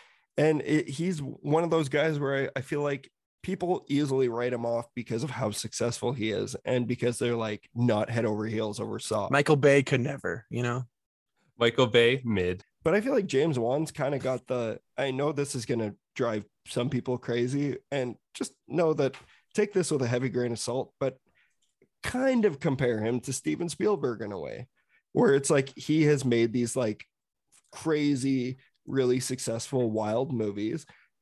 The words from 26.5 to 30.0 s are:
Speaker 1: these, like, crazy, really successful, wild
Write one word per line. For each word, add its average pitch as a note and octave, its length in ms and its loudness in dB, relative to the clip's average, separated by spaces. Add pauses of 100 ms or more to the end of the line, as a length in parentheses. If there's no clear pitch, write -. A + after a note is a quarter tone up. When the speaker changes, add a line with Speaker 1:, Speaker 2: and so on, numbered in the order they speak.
Speaker 1:
these, A#2+ 220 0
like, A2+ 300 -2 (640)
crazy, C3+ 840 0 (300)
really C3 340 2
successful, B2 720 -2
wild G#2+ 420 -2